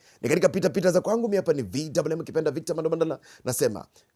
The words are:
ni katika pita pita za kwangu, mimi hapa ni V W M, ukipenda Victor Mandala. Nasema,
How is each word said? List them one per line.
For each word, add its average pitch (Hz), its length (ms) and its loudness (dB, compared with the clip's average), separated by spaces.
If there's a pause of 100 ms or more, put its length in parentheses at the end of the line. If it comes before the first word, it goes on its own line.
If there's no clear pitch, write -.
(220)
ni - 60 0
katika 196 200 2
pita 180 220 0
pita 180 200 2
za 175 100 4
kwangu, 226 280 0
mimi 202 80 0
hapa 180 160 2
ni 143 100 0
V 127 320 -4
W 160 180 0
M, 160 80 -4
ukipenda 156 300 -2
Victor 156 260 -4 (140)
Mandala. 165 280 -2 (260)
Nasema, 120 420 0 (300)